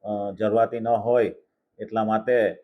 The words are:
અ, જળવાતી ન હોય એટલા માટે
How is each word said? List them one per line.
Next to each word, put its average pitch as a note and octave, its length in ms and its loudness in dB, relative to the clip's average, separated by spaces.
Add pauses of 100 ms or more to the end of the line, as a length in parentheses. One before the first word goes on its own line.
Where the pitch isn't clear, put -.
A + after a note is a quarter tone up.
અ, G#2 300 -6
જળવાતી A2+ 480 0
ન A2+ 80 -4
હોય A#2 460 2 (440)
એટલા A2 260 -4
માટે A2 600 0